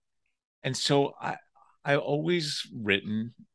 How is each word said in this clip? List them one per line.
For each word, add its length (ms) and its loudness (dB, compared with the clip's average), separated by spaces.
and 120 -4
so 460 2
I, 140 -4
I've 140 4
always 720 -2
written 640 0